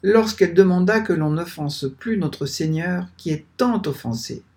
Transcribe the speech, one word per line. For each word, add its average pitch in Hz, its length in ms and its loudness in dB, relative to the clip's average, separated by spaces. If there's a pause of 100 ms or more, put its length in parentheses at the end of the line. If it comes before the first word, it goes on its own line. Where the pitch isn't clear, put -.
lorsqu'elle 202 500 4
demanda 185 460 4
que 214 140 -2
l'on 156 180 0
n'offense 156 540 -6 (120)
plus 226 200 -4
notre 156 280 -4
Seigneur 175 640 -4 (100)
qui 170 140 -6
est 151 140 -6 (120)
tant 240 280 2
offensé ? - 580 -8 (140)